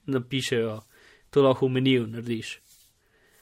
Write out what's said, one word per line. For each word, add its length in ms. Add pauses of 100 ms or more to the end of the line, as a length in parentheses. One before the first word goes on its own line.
napišejo. 760 (540)
To 80
lahko 260
v 60
meniju 340
narediš. 480 (880)